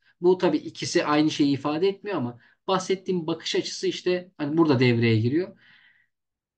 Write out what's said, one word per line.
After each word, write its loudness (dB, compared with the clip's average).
Bu 4
tabii 0
ikisi -4
aynı 2
şeyi 2
ifade -2
etmiyor -6
ama -6
bahsettiğim -2
bakış -4
açısı -4
işte -4
hani -4
burada 4
devreye 4
giriyor. -2